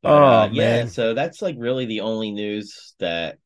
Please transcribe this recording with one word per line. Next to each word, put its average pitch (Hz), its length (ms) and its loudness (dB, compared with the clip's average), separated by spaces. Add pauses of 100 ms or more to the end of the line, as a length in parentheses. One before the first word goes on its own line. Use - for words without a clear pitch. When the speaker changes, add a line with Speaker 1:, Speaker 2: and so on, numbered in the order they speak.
Speaker 1:
But, 147 100 0
Speaker 2:
Oh, 147 120 8
Speaker 1:
uh, 113 280 6
yeah, 113 260 0
Speaker 2:
man. 120 120 -2
Speaker 1:
so 117 240 -2
that's, 127 280 -6
like, 185 180 -6
really 127 260 -4
the 107 160 -6
only 110 300 -6
news 104 680 -10
that 85 460 -6